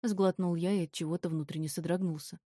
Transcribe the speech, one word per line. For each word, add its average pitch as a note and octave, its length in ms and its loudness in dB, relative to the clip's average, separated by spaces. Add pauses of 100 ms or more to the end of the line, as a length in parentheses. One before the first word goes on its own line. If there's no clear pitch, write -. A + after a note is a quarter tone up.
Сглотнул F#3 520 2
я F3 180 0
и F#3+ 120 2
от D#3 80 -10
чего-то E3+ 360 -2
внутренне D#3 400 -2
содрогнулся. E3+ 720 -2 (120)